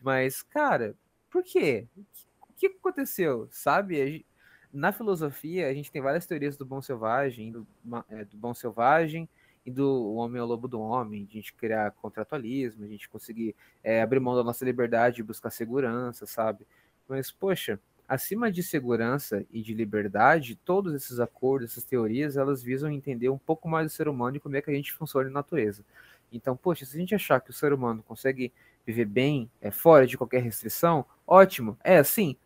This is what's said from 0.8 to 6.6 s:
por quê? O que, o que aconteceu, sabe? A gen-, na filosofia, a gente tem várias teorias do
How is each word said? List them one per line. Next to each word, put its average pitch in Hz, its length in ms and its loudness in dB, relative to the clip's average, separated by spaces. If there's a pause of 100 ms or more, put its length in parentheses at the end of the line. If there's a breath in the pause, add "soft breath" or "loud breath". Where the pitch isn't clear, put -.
por 359 120 0
quê? 147 440 0 (100)
O 202 80 -20 (520)
que, - 100 0
o 392 40 2
que - 80 -20
aconteceu, 175 720 -2
sabe? 170 500 0
A 135 60 2
gen-, 156 200 -8 (460 soft breath)
na 151 200 -2
filosofia, 170 760 -4
a 135 60 -2
gente - 180 -10
tem 151 100 -6
várias 147 240 0
teorias 143 300 -4
do 139 80 -12